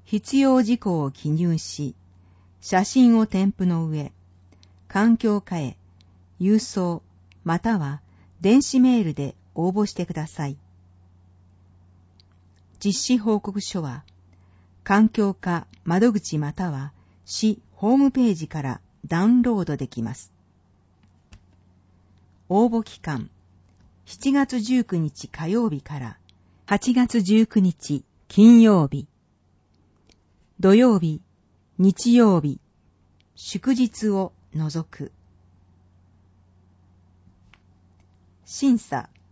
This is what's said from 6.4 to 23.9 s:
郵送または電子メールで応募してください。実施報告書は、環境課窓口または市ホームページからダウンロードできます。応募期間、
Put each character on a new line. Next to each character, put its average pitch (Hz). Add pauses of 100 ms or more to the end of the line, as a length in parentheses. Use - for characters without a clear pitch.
郵 208
送 175 (420)
ま 170
た 226
は 143 (400)
電 226
子 -
メ 247
ー 196
ル 156
で - (180)
応 170
募 202
し -
て 175
く 170
だ 160
さ 147
い。 139 (2250)
実 202
施 254
報 208
告 202
書 180
は、 139 (800)
環 214
境 202
課 175 (180)
窓 196
口 180
ま 147
た 180
は 139 (320)
市 - (120)
ホ 226
ー -
ム 277
ペ 247
ー 190
ジ 160
か 151
ら 127 (260)
ダ 170
ウ 214
ン 247
ロ 233
ー 175
ド 151
で 135
き -
ま 113
す。 - (2250)
応 220
募 226
期 -
間、 139 (720)